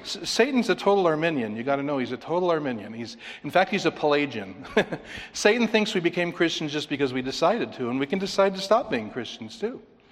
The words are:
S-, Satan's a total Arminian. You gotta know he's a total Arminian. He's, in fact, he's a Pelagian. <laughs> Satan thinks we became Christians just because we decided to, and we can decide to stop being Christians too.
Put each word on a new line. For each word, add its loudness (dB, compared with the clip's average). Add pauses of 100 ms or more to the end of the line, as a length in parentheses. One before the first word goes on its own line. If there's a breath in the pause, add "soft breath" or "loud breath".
S-, -10
Satan's 2
a 2
total 4
Arminian. 0
You -6
gotta 0
know -2
he's -2
a -4
total 0
Arminian. -2
He's, -10 (260 loud breath)
in -6
fact, 4
he's 0
a 4
Pelagian. 0 (200)
<laughs> -2
Satan 4
thinks 2
we 2
became 0
Christians 0
just -4
because 0
we -2
decided 0
to, -4
and -2
we -2
can -2
decide 2
to -6
stop 2
being -2
Christians -10
too. -6 (300 soft breath)